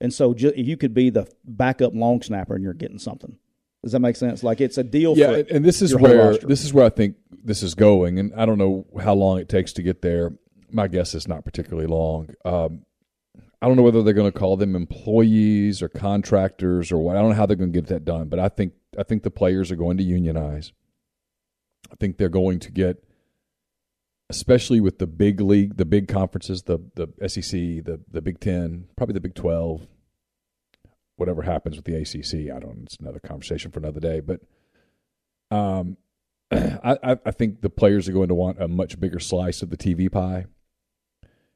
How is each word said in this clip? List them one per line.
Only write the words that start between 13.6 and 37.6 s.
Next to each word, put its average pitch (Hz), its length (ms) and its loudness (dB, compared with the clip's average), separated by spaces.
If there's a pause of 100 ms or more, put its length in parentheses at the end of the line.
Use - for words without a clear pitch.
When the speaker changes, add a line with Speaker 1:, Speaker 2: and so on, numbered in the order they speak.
Speaker 2:
I 117 60 -2
don't 127 80 6
know 127 60 8
whether 113 200 6
they're 104 120 4
gonna 101 180 4
call 95 240 0
them 98 200 0
employees 107 1040 2
or 85 80 -4
contractors 95 1040 0
or 87 60 0
what. 85 180 -2
I 101 40 2
don't 110 100 4
know 104 60 2
how 104 100 2
they're 101 100 0
gonna 90 140 -2
get 85 160 -2
that 80 180 -6
done, 82 240 -4
but 85 120 -4
I 95 80 0
think, 98 240 -4 (260)
I 101 60 -6
think 110 180 -4
the 98 80 -4
players 92 400 0
are 92 60 -4
going 85 220 -2
to 95 60 0
unionize. 80 680 -4 (1160)
I - 100 -20
think 98 180 -4
they're 95 100 2
going 92 320 0
to - 120 -16
get, 90 320 -2 (1200)
especially 123 520 2
with 95 180 0
the 92 80 -2
big 95 340 0
league, 101 360 4
the 92 80 -2
big 98 240 0
conferences, 95 560 -6
the, 85 140 -2 (180)
the 82 120 -6 (120)
S 80 180 -6
E 92 40 -6
C, 87 380 -6
the, 80 200 -10 (100)
the 82 100 -8
Big 82 200 -8
Ten, 87 560 -6
probably 117 180 -6
the 95 60 -4
Big 95 140 -10
Twelve, 82 520 -4 (1300)
whatever 87 260 -4
happens 82 320 -6
with 76 100 -18
the 82 120 -6
A 76 80 -6
C 76 180 -12
C, 76 280 -8
I 64 100 -14
don't, - 240 -18
it's - 160 -20
another - 200 -14
conversation 76 520 -12
for 80 80 -10
another 76 200 -10
day. 80 200 -4
But, 80 200 -8 (1080)
um, 95 460 -4 (280)
<clears throat> - 280 -14
I, - 500 -2
I, 127 140 0 (100)
I 107 60 -2
think 110 280 -4